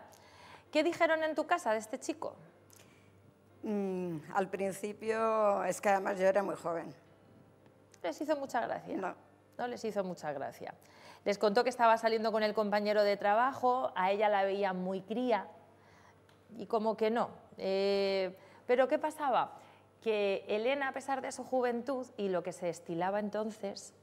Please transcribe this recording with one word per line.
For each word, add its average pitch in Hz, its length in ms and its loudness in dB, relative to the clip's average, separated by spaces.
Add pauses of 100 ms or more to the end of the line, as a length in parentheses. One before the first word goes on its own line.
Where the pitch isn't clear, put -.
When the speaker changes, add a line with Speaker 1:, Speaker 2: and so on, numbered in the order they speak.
(720)
Speaker 1:
¿Qué 302 140 4
dijeron 320 400 2
en 311 100 0
tu 302 100 0
casa 339 280 0
de 220 80 0
este 254 180 -8
chico? - 380 -8 (1300)
Speaker 2:
Mm, 185 540 -2 (140)
al 190 160 0
principio, 208 1160 0
es 180 160 -2
que - 80 0
además 196 320 2
yo 185 80 6
era 196 160 6
muy 170 100 -2
joven. 165 400 -6 (1040)
Speaker 1:
¿Les - 200 -6
hizo 302 160 0
mucha 269 240 -2
gracia? 175 360 -4
Speaker 2:
No. 180 180 -4 (440)
Speaker 1:
No 240 80 -4
les 240 180 -8
hizo 202 200 -2
mucha 170 280 -6
gracia. 135 400 -8 (520)
Les 202 120 2
contó 214 280 4
que 254 60 -2
estaba 233 280 6
saliendo 226 320 0
con 214 140 2
el 208 100 0
compañero 208 480 2
de 202 140 4
trabajo, 247 800 2
a 185 160 2
ella 208 160 4
la 196 160 4
veía 196 280 0
muy 185 300 -4
cría 220 460 0 (1080)
y 196 100 -10
como 220 300 0
que 220 140 2
no. 226 200 0 (280)
Eh, 196 760 0 (320)
pero 247 180 4
¿qué 302 140 0
pasaba? 269 580 0 (420)
Que 208 480 0
Elena, 262 400 0
a 262 40 -4
pesar 262 300 -4
de 262 100 -6
su 254 100 -10
juventud 247 640 -2 (100)
y 202 120 -2
lo 175 160 0
que 180 80 -6
se 175 160 -6
estilaba 175 500 -2
entonces, 208 840 -6